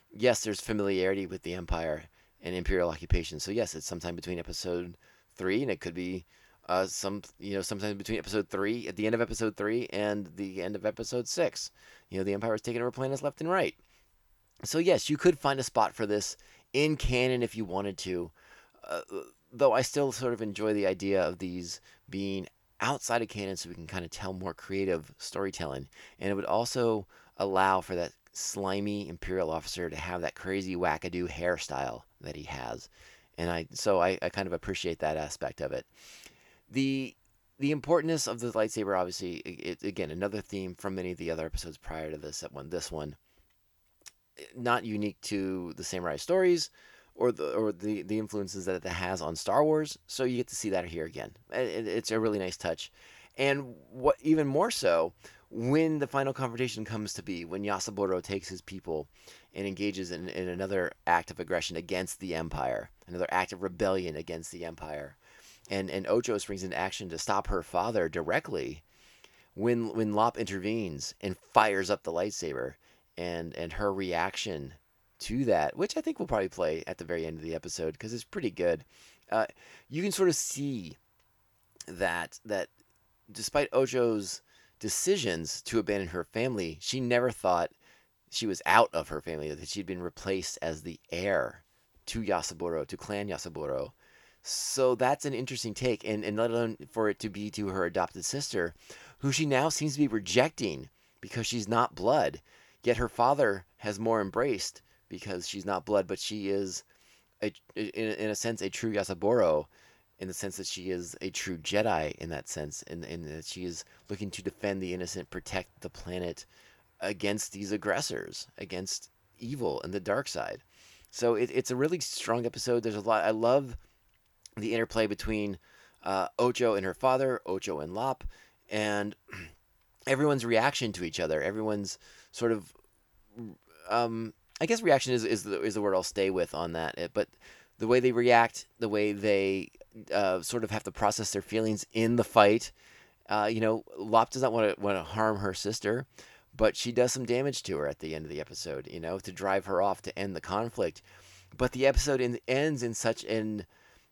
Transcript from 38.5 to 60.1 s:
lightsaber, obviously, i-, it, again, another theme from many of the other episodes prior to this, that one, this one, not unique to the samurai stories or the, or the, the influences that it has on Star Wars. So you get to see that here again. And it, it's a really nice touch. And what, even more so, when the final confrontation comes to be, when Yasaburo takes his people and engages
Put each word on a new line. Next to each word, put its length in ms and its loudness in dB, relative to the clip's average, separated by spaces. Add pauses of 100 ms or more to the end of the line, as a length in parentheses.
lightsaber, 480 2
obviously, 480 -2
i-, 240 -8
it, 120 -8
again, 280 -4
another 300 -2
theme 340 -8
from 220 -6
many 160 -4
of 60 -8
the 120 -4
other 160 -4
episodes 320 -8
prior 320 -8
to 80 -8
this, 220 -10
that 120 -12
one, 180 -12
this 200 -4
one, 260 -8 (1400)
not 300 2
unique 380 -2
to 520 -2
the 100 -10
samurai 320 -2
stories 540 4 (440)
or 180 2
the, 200 -4
or 200 2
the, 300 -2
the 160 -2
influences 480 -4
that 180 -2
it 0 -
has 380 -2
on 140 -4
Star 280 4
Wars. 420 0
So 180 -4
you 120 0
get 120 -2
to 80 -10
see 140 -4
that 160 0
here 180 -6
again. 260 -8 (200)
And 160 0
it, 200 -4
it's 240 -2
a 100 2
really 180 2
nice 180 -4
touch. 340 -4 (480)
And 360 0 (160)
what, 300 2
even 260 4
more 240 2
so, 420 4 (380)
when 500 2
the 60 2
final 260 0
confrontation 520 -2
comes 300 -4
to 80 -8
be, 220 -6
when 180 -4
Yasaburo 600 0
takes 260 -6
his 120 -10
people 460 -6 (480)
and 120 -4
engages 440 -2